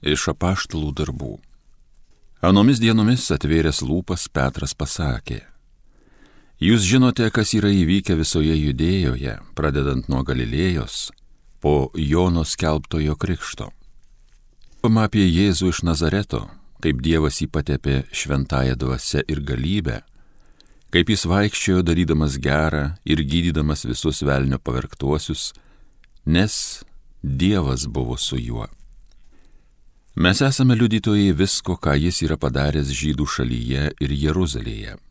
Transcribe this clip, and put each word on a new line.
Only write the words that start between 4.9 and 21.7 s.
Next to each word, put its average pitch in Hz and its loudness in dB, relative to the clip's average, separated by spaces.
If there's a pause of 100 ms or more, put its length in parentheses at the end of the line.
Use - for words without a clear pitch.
„Jūs 107 4
žinote, 120 4
kas 107 0
yra 104 2
įvykę 95 2
visoje 80 0
Judėjoje, 73 -2 (180)
pradedant 69 -2
nuo 65 -2
Galilėjos, 123 -4 (500)
po 73 2
Jono 82 2
skelbtojo 78 -2
krikšto. - -6 (1120)
Kalbama 113 4
apie 101 4
Jėzų 92 2
iš 85 -2
Nazareto, 82 -2 (320)
kaip 67 -2
Dievas 78 2
jį 71 -6
patepė 69 -2 (200)
šventąja 67 -2
dvasia 64 -2
ir 71 -4
galybe, 71 -4 (880)
kaip 87 2
jis - 0
vaikščiojo 95 2